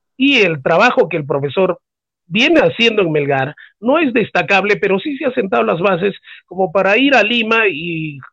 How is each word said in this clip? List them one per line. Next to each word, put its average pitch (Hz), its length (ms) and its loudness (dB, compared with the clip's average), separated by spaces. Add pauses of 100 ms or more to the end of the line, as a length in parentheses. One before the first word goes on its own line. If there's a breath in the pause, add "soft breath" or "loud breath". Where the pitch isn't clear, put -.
(160)
y 269 260 2
el 160 200 -2
trabajo 208 460 2
que 185 80 -6
el 151 100 -6
profesor 147 540 -2 (460)
viene 269 340 2
haciendo 220 420 2
en 170 80 0
Melgar 139 460 -2 (240 loud breath)
no 254 180 2
es 294 140 0
destacable, 202 640 0
pero 190 240 0
sí 285 160 -8
se 311 80 -6
ha 254 80 -2
sentado 226 320 -2
las 196 160 -2
bases 190 340 0 (320 loud breath)
como 180 240 -4
para 190 260 2
ir 269 200 2
a 214 80 4
Lima 226 420 0
y 160 540 -6 (120)